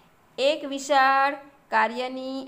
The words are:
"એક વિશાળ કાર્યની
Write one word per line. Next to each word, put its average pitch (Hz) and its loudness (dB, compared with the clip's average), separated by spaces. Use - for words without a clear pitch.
"એક 302 0
વિશાળ 277 2
કાર્યની 254 -4